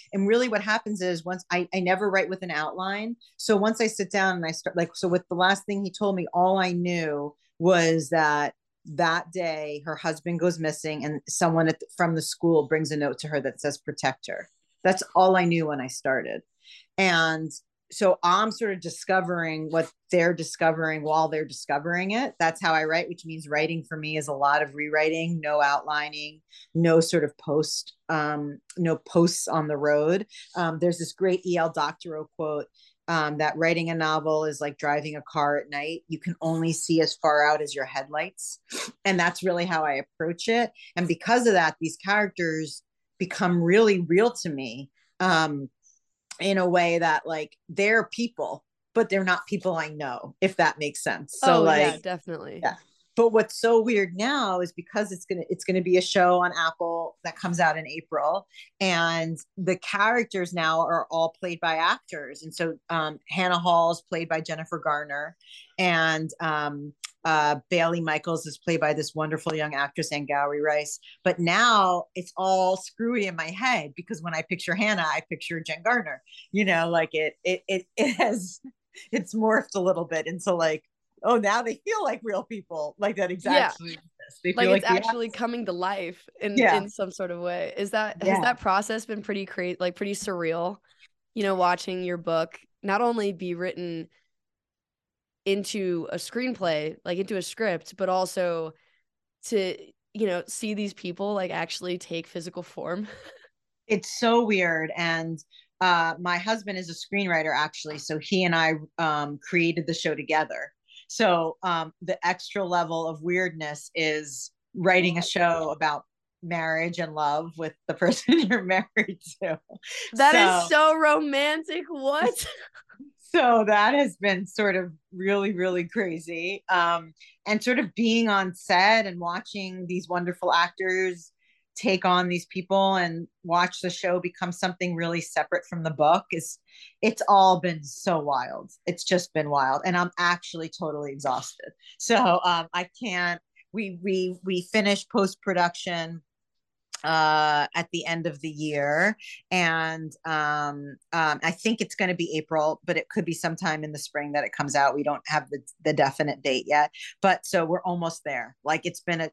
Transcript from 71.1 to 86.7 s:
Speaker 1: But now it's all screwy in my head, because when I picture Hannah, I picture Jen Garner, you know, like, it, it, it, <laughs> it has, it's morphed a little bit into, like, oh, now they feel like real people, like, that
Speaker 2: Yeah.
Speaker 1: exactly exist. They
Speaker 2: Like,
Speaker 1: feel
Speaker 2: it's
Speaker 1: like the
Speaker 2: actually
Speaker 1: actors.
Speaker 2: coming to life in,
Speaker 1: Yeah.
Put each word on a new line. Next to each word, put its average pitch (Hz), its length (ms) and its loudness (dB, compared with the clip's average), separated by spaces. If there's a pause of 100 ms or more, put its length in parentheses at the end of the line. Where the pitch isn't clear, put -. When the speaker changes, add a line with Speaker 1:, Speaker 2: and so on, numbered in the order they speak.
Speaker 1:
But 180 140 0
now 185 640 4 (100)
it's 180 220 -10
all 190 400 2
screwy 226 480 -4
in 180 100 -4
my 160 140 -6
head, 190 480 -2
because 156 240 -12
when 165 120 -6
I 160 100 -4
picture 175 320 -4
Hannah, 202 300 0
I 156 220 -2
picture 165 320 -8
Jen 160 240 -8
Garner, 185 380 -2 (320)
you 202 100 2
know, 170 260 2
like, 165 220 2
it, 156 220 -2 (100)
it, 185 240 -2
it, 190 240 -4
<laughs> - 60 -14
it 247 180 0
has, 202 460 -2 (500)
it's 214 220 -4
morphed 220 420 2
a 196 60 0
little 175 240 0
bit 156 220 -4
into, 180 260 -2
like, 160 300 0 (400)
oh, 240 140 4
now 214 260 2
they 233 200 -6
feel 427 200 -2
like 269 200 -2
real 208 200 -4
people, 165 560 -10
like, 202 180 -2
that 180 140 -2
Speaker 2:
Yeah. - 20 -4
Speaker 1:
exactly 180 560 0
exist. - 540 -20
They 180 100 0
Speaker 2:
Like, 190 120 4
Speaker 1:
feel 190 100 6
Speaker 2:
it's 196 100 2
Speaker 1:
like 233 80 4
the 226 40 4
Speaker 2:
actually 226 300 -2
Speaker 1:
actors. 220 120 -12
Speaker 2:
coming 240 260 -4
to 185 80 -4
life 180 560 -4 (100)
in, 202 180 -2
Speaker 1:
Yeah. 220 200 6